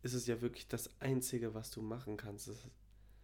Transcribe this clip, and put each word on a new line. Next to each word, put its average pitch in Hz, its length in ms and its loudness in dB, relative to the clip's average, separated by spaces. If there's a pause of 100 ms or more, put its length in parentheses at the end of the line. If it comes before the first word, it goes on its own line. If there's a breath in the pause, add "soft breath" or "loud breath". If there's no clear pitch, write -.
ist 123 120 0
es 120 120 2
ja 117 140 4
wirklich 120 280 0
das - 220 0 (100)
Einzige, 123 540 4
was 110 160 -4
du - 120 -4
machen 110 340 -2
kannst. 104 320 -6
Das 117 180 -8 (580 soft breath)